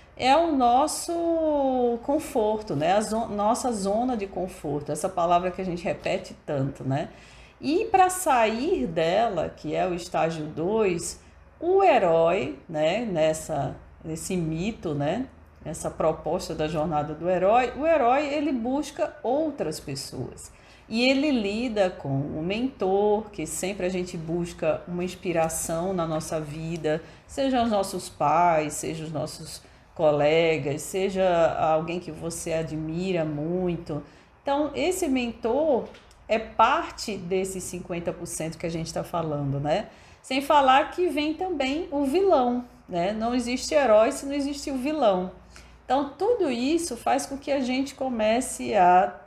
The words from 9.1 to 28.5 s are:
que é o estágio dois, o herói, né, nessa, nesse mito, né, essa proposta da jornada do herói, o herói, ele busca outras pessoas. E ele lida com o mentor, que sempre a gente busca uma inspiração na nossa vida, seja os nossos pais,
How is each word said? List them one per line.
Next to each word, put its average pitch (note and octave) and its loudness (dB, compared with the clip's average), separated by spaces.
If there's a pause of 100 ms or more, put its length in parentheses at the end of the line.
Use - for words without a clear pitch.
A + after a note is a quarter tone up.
que D#3 -8
é E3+ 0
o F3+ -2
estágio E3 -2
dois, F3+ -2 (400)
o F#4 4
herói, G3 4
né, E3+ 0
nessa, D#3 0 (260)
nesse E3 -6
mito, E3+ -2
né, D#3+ -2 (360)
essa D#3 -8
proposta D#3+ -2
da D#3 -2
jornada D3+ -2
do E3 -4
herói, G#3+ 4
o C#4+ -2
herói, C#4+ 4
ele D4+ 0
busca C4+ -4
outras B3+ -2
pessoas. - -10 (380)
E A#3+ 0
ele C#4 2
lida G#3 0
com D3 -8
o D3+ -4
mentor, G#3 0
que D#3+ -6
sempre F#3 -4
a F3+ -2
gente F3+ -4
busca E3 -4
uma F3 -6
inspiração E3+ -2
na E3+ -2
nossa D#3+ -4
vida, D#3 -4 (240)
seja C4 0
os A#3 2
nossos G3+ -2
pais, D#3 2